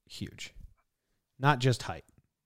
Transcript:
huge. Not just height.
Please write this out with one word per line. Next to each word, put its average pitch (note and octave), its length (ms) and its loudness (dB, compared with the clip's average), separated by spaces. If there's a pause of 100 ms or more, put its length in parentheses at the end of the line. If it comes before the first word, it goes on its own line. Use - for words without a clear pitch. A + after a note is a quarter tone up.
huge. - 480 -12 (840)
Not C#3 200 4
just B2 240 4
height. E2+ 220 -10 (420)